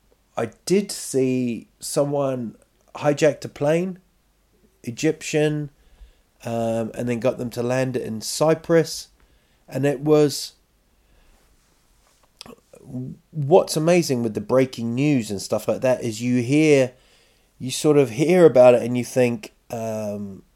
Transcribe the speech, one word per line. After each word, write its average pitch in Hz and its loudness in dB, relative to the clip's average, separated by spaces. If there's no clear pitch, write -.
I 113 -6
did 202 0
see 127 -4
someone 139 -4
hijacked 147 0
a - -12
plane, 170 -4
Egyptian, 151 -2
um, 113 -4
and 123 -6
then 120 -4
got 117 0
them 123 -8
to 117 -6
land 127 -2
it - -4
in 107 -8
Cyprus. 160 0
And 135 -4
it 139 0
was, 151 2
what's 160 2
amazing 156 2
with 110 -4
the 107 -4
breaking 120 0
news 131 0
and 98 -6
stuff - -6
like 107 -2
that 127 0
is 113 -8
you 123 0
hear, 139 2
you 127 -10
sort 151 2
of 127 4
hear 160 4
about 123 8
it 117 2
and 123 -4
you 120 -2
think, 120 -2
um, 104 -8